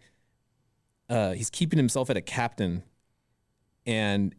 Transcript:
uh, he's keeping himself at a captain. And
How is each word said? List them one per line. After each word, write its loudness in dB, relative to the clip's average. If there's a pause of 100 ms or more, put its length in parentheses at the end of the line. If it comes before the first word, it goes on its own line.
(1120)
uh, 2
he's -6
keeping 0
himself 2
at 0
a 0
captain. -2 (1040)
And 0